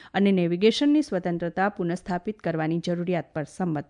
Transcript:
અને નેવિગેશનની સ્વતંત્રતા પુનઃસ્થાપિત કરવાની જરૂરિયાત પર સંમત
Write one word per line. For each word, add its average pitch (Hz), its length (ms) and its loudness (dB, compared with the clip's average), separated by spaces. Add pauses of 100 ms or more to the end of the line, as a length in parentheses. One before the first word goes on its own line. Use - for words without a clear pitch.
(140)
અને 196 180 4
નેવિગેશનની 208 680 4
સ્વતંત્રતા 175 680 -2
પુનઃસ્થાપિત 180 720 -4
કરવાની 160 460 -2
જરૂરિયાત 175 480 -2
પર 156 100 -4
સંમત 156 460 -4